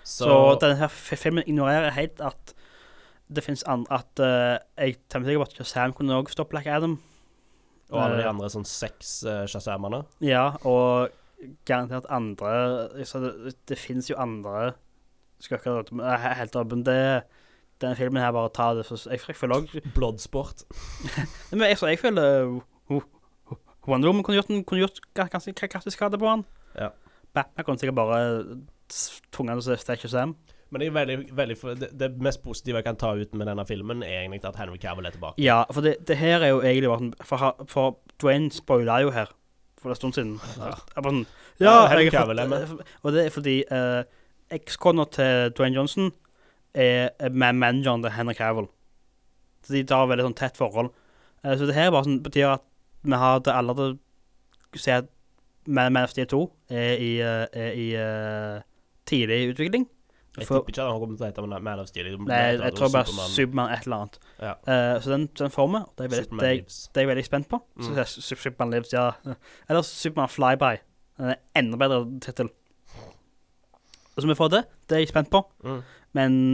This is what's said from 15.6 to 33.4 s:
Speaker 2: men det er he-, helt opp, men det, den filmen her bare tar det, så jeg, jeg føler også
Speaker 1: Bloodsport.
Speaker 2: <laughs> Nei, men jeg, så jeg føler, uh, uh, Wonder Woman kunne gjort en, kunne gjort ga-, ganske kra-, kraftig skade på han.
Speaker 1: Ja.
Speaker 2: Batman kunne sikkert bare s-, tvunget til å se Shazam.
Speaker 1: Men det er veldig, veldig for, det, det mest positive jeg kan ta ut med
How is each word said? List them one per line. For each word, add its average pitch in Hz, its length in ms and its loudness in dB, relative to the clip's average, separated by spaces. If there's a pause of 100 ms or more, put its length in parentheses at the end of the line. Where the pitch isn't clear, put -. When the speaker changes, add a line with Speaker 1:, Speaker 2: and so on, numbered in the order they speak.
Speaker 2:
men 120 140 -8
det 127 80 0
er 120 40 0
he-, 123 180 -2
helt 120 200 -8
opp, 117 160 -2
men 120 120 -2
det, 131 400 2 (560)
den 127 160 -2
filmen 127 260 0
her 123 100 2
bare 117 220 0
tar 117 220 2
det, 113 100 -4
så 117 100 -12 (140)
jeg, 123 180 -6
jeg 156 80 -10
føler 127 200 0
også 147 260 -4 (120)
Speaker 1:
Bloodsport. 131 720 -4 (420)
Speaker 2:
<laughs> - 460 -8
Nei, 190 60 -2
men 220 120 4
jeg, 202 80 4
så 165 120 0
jeg 165 100 2
føler, 139 600 2 (300)
uh, 143 40 0
uh, - 600 -10 (300)
Wonder 135 220 4
Woman 196 140 2
kunne 202 140 0
gjort 196 120 -2
en, 202 140 -2
kunne 185 220 0
gjort - 140 -8 (160)
ga-, 185 140 -2
ganske 190 240 -8
kra-, 190 160 -6
kraftig 190 240 -10
skade 202 260 -2
på 220 100 2
han. 220 160 0 (320)
Speaker 1:
Ja. 104 120 -6 (440)
Speaker 2:
Batman 147 320 -4
kunne 131 160 -4
sikkert 135 140 -4
bare 117 260 2 (680)
s-, - 320 -8 (100)
tvunget 120 320 -4
til 127 100 0
å 117 80 -2
se 123 160 -4
Shazam. 127 380 -4 (360)
Speaker 1:
Men 135 80 -8
det 160 80 -2
er 151 80 -4
veldig, 131 200 0 (200)
veldig 120 220 -2
for, 123 180 -10
det, 131 220 -10
det 131 240 -2
mest 131 220 0
positive 120 360 -6
jeg 110 60 -6
kan 117 100 -4
ta 113 180 -2
ut 104 220 -6
med 104 140 -4